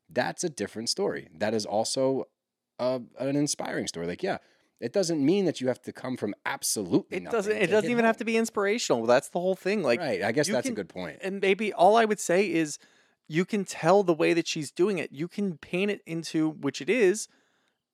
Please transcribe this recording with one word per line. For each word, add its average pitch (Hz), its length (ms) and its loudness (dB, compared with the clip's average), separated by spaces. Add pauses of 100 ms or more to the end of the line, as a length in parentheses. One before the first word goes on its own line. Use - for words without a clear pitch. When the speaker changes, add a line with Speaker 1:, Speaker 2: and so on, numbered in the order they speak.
Speaker 1:
That's 143 340 -4
a 175 60 -4
different 110 400 -8
story. 160 440 -4
That 104 200 -2
is 107 120 -2
also 131 640 -2 (520)
a, 127 220 -2 (180)
an 139 160 -2
inspiring 143 520 -2
story. 85 200 -6
Like, 87 160 -6
yeah, 190 160 -4 (400)
it - 120 -6
doesn't 165 320 0
mean 185 220 4
that 139 160 -2
you 127 60 -2
have 123 160 -2
to - 100 -10
come 123 240 -8
from 101 160 -4 (120)
absolutely - 720 -2
Speaker 2:
It 180 60 -8
Speaker 1:
nothing 226 140 -2
Speaker 2:
doesn't, 208 160 0
it 214 140 -2
Speaker 1:
to 165 40 0
Speaker 2:
doesn't 208 180 4
Speaker 1:
hit - 20 0
Speaker 2:
even 233 140 2
have 226 100 4
Speaker 1:
home. - 40 -10
Speaker 2:
to 226 60 -8
be 226 120 0
inspirational. 202 680 0
That's 120 240 6
the 180 100 -4
whole 185 160 0
thing. 202 280 -2
Like, 120 160 2
Speaker 1:
Right. 117 240 -2
I 110 80 2
guess 143 160 2
Speaker 2:
you - 60 -2
Speaker 1:
that's 120 120 0
a 131 40 -4
Speaker 2:
can 117 60 -6
Speaker 1:
good 98 140 -6
point. 170 320 -10
Speaker 2:
And 190 180 -6
maybe 196 320 2
all 190 260 6
I 226 80 6
would 214 140 0
say 185 320 0
is 160 260 0 (500)
you 165 180 0
can 202 200 -2
tell 190 380 4
the 175 100 4
way 165 200 2
that 170 140 0
she's 151 240 -6
doing 185 280 0
it. 127 120 -6
You 143 160 -6
can 190 300 -4
paint 190 320 -4
it 196 160 -6
into, 160 460 -2
which 139 300 -4
it 143 80 -4
is, 214 380 4 (680)